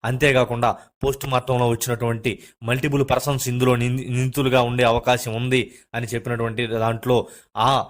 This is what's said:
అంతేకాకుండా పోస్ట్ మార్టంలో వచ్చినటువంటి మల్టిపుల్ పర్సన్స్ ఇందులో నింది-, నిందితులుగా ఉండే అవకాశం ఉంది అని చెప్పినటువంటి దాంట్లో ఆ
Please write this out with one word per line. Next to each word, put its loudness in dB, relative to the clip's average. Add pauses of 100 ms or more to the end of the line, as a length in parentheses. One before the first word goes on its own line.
అంతేకాకుండా 2 (280)
పోస్ట్ -4
మార్టంలో 0
వచ్చినటువంటి -2 (300)
మల్టిపుల్ 0
పర్సన్స్ -2
ఇందులో 2
నింది-, -2
నిందితులుగా 2
ఉండే 0
అవకాశం 2
ఉంది 0 (320)
అని -6
చెప్పినటువంటి -4 (140)
దాంట్లో 0 (400)
ఆ 4 (200)